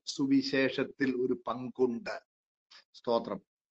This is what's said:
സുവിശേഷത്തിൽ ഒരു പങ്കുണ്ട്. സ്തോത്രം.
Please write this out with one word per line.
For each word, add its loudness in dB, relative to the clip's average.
സുവിശേഷത്തിൽ 0
ഒരു 0
പങ്കുണ്ട്. -2
സ്തോത്രം. -2